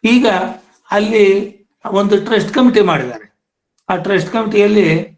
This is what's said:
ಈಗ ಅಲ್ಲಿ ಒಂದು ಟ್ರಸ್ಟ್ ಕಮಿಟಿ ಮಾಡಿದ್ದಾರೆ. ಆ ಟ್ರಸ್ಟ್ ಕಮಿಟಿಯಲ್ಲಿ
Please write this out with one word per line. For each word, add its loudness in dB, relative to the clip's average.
ಈಗ 2
ಅಲ್ಲಿ 0
ಒಂದು 0
ಟ್ರಸ್ಟ್ -2
ಕಮಿಟಿ 2
ಮಾಡಿದ್ದಾರೆ. -4
ಆ -2
ಟ್ರಸ್ಟ್ -4
ಕಮಿಟಿಯಲ್ಲಿ 0